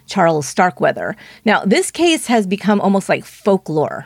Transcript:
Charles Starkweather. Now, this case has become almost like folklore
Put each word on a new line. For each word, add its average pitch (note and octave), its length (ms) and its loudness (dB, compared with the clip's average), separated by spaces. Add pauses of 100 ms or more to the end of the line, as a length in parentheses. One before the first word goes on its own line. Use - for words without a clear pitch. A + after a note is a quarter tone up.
Charles E3 400 0
Starkweather. E3 680 -2 (260)
Now, G#3 220 2
this D4 260 2
case E4 360 0
has A3+ 200 0
become G3+ 320 0
almost G3 300 0
like D3 160 -2
folklore - 800 -2